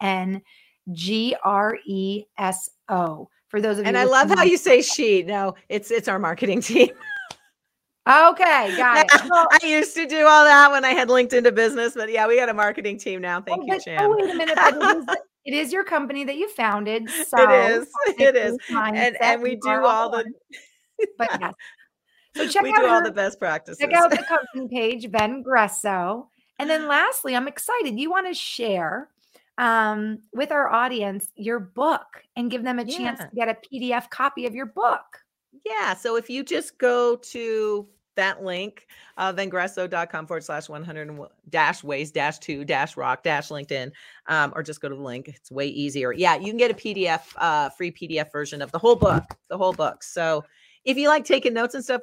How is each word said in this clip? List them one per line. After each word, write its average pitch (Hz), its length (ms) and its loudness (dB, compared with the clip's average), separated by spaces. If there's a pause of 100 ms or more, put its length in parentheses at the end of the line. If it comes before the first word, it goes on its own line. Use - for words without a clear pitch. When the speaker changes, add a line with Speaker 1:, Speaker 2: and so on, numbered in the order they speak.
Speaker 1:
N 190 380 -4 (520)
G 208 520 -4
R 202 440 0
E 196 380 -6 (120)
S 190 320 -6 (200)
O. 170 380 -4 (200)
For 208 120 -4
those 208 200 0
of 202 80 -4
Speaker 2:
And 240 80 0
Speaker 1:
you 247 60 2
Speaker 2:
I 254 40 4
love 262 240 6
Speaker 1:
listening 392 80 4
Speaker 2:
how 349 60 6
Speaker 1:
on 359 60 6
Speaker 2:
you 349 80 4
say 269 260 6
she. 208 400 2
No, 196 320 -4 (120)
it's, 208 220 -6
it's 226 180 -2
our 196 120 -2
marketing 196 420 -2
<laughs> - 0 -
team. - 280 6 (1200)
Speaker 1:
Okay, 302 680 6
got 254 280 4
it. 294 200 8
Speaker 2:
<laughs> - 40 -6
Speaker 1:
Well 339 220 6
Speaker 2:
I 311 140 8
used 311 300 0
to 330 120 -4
do 302 180 2
all 302 200 10
that 285 260 10
when 269 140 2
I 262 60 2
had 254 180 2
LinkedIn 247 340 4
to 240 80 6
Business, 226 420 0
but 220 160 -6
yeah, 220 160 0
we 233 120 4
got 247 100 2
a 220 60 -2
marketing 208 440 -2
team 190 220 -8
now. 180 220 -4
Thank 349 220 -6
Speaker 1:
Oh, - 20 -12
Speaker 2:
you, 370 80 -4
Speaker 1:
but, 381 100 -6
Speaker 2:
Jim. - 180 -6
Speaker 1:
oh, 415 140 2
wait 392 160 0
a - 20 -6
minute, 320 220 -2
but 311 200 4
it 359 220 2
is 285 80 -8 (260)
Speaker 2:
<laughs> - 140 -20
Speaker 1:
it 269 80 -8
is 294 200 -4
your 381 100 -2
company 285 400 -4
that 254 140 -8
you 381 100 -4
founded, 220 640 -2
Speaker 2:
It 320 180 -6
Speaker 1:
so - 240 4
Speaker 2:
is. - 380 4 (100)
<laughs> - 80 -2 (100)
It 269 200 6
is. 233 200 -2 (120)
Speaker 1:
technically, 220 280 -2
Speaker 2:
And, 233 180 0
Speaker 1:
mindset, - 40 -10
Speaker 2:
and 233 220 2
we 247 100 -2
Speaker 1:
you 226 140 -6
are 220 160 0
Speaker 2:
do 262 40 6
all - 20 6
Speaker 1:
all 226 220 2
Speaker 2:
the 240 80 -4
Speaker 1:
one. 226 160 -6 (840)
But 226 180 -2
Speaker 2:
<laughs> - 60 -6
Speaker 1:
yes. 170 120 -6 (840)
So 302 100 -2
check 392 160 2
Speaker 2:
We - 80 -4
Speaker 1:
out 427 60 4
Speaker 2:
do 508 80 4
all 240 140 4
Speaker 1:
her, 339 40 0
Speaker 2:
the 330 80 -4
best 196 280 -4
practices. 165 380 -6
Speaker 1:
check - 140 -4
out 339 180 6
the 294 140 0
company 262 480 -4
page, 233 400 -4
Vengreso. 214 1160 -2 (320)
And 294 100 -4
then 311 180 -2
lastly, 294 480 0
I'm 262 140 -4
excited. 285 500 -6
You 302 100 -4
wanna 370 240 -2
share, 208 760 -6 (480)
um, 214 600 0 (120)
with 285 220 -6
our 285 160 0
audience 220 680 -2
your 226 240 -6
book 254 640 -4 (140)
and 240 120 -4
give 233 140 -8
them 247 160 -6
a 226 60 -8
chance 247 340 -8
Speaker 2:
Yeah. 180 60 -14
Speaker 1:
to - 100 -18
get 233 140 -4
a 226 60 -4
P 254 240 -16
D 247 120 -4
F 240 180 -6
copy 262 360 -6
of 220 100 -10
your 262 120 -10
book. - 580 -4 (400)
Speaker 2:
Yeah. 427 280 -4
So 226 220 -6
if 233 140 -6
you 262 160 -8
just - 320 -8
go 247 400 2
to 220 680 -6 (300)
that 196 280 -2
link, 185 440 -10 (300)
uh, 190 140 -4
vengreso 185 560 -6
dot 170 220 -6
com 160 160 -12
forward 156 180 -10
slash 151 240 -10
one 151 160 -14
hundred 156 320 -14 (340)
dash 160 340 0
ways 143 280 -6
dash 151 280 -4
to 143 260 -12
dash 147 320 -4
rock 131 240 -4
dash 147 280 -4
LinkedIn, 143 420 -10 (340)
um, 151 300 0
or 160 80 -6
just 151 180 -14
go 143 80 -8
to 139 60 -12
the 139 60 -14
link. 131 260 -12
It's - 240 -20
way 139 160 -6
easier. 139 440 -6
Yeah, 170 240 2
you 175 120 -8
can 220 100 -8
get 240 140 2
a - 20 -6
P 214 220 -10
D 190 120 -4
F, 160 300 -6
uh, 151 320 -2
free 175 220 -10
P 170 160 -16
D 160 100 -8
F 151 140 -6
version 147 320 -10
of 135 80 -12
the 170 80 -8
whole 233 160 4
book, 185 280 2 (260)
the 180 80 -10
whole 185 140 0
book. 156 300 -4
So 160 420 -4 (400)
if 262 140 -2
you 294 120 2
like 302 160 2
taking 269 280 0
notes 240 220 -4
and 262 80 -10
stuff, 247 200 -4